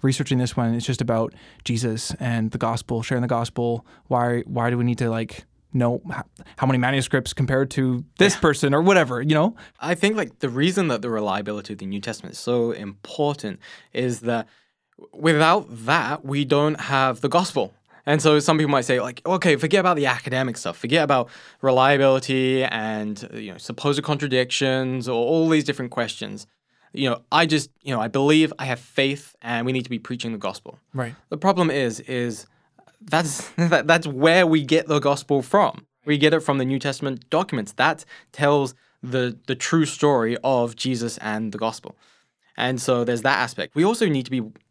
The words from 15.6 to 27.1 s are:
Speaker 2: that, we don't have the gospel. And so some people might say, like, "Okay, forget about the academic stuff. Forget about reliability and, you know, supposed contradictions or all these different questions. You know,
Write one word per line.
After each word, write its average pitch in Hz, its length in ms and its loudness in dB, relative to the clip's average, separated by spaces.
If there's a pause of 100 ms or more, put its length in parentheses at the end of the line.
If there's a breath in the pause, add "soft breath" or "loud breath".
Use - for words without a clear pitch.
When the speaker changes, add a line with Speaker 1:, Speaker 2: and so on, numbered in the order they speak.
Speaker 2:
that, 151 400 0
we 143 180 -2
don't 147 380 2
have 131 400 0
the 139 80 -2
gospel. 156 440 0 (320 soft breath)
And 147 160 2
so 151 180 6
some 156 180 2
people 151 140 0
might 131 140 2
say, 127 160 0
like, 123 240 -8
"Okay, 170 320 2
forget 165 240 2
about 180 160 2
the 143 80 0
academic 127 500 -2
stuff. - 220 -8
Forget 147 260 0
about 131 260 2 (320 loud breath)
reliability 131 1040 4
and, 107 680 -6
you 110 180 -12
know, 85 60 -14
supposed 143 440 -4
contradictions 131 1080 -2
or 127 60 -2
all 160 340 2
these 156 160 4
different 131 260 -6
questions. 107 560 -8 (460)
You 135 160 -2
know, 117 120 -2 (120)